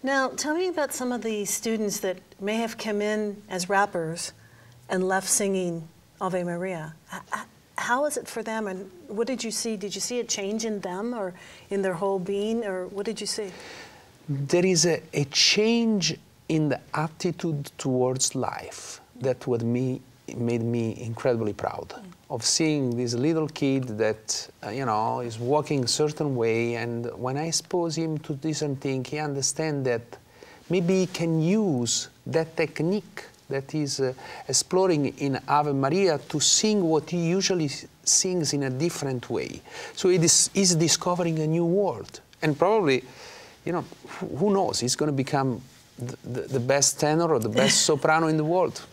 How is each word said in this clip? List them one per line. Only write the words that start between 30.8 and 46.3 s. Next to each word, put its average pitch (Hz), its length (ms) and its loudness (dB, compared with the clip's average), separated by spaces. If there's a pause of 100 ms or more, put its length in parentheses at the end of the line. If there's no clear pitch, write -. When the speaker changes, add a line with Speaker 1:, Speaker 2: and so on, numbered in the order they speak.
Speaker 2:
he 180 60 2
can 160 340 0
use 165 680 2 (180)
that 156 280 -2
technique 165 680 -2 (260)
that 135 240 -4
is, 147 260 -2
uh, 127 140 2 (340)
exploring 160 600 2 (100)
in 139 300 0
Ave 147 240 4
Maria 147 480 2 (100)
to 151 100 -2
sing 208 440 4
what 160 260 2
he 175 80 -2
usually 175 480 2
s-, - 220 -6 (160)
sings 180 500 2
in 143 80 0
a 135 80 0
different 135 580 -2
way. 87 320 -4 (360)
So 185 140 2
it 180 140 6
is, - 300 4
he's 185 220 6
discovering 170 640 2
a 156 80 0
new 170 180 2
world. 170 560 -2 (220)
And 156 140 2
probably, 170 460 4 (640)
you 160 60 -4
know, 170 120 -2 (240)
who, - 200 -10 (100)
who 196 160 4
knows? - 260 2
He's 127 160 0
gonna 151 160 0
become 135 500 0 (360)
the, 120 260 -8
the, 123 180 -6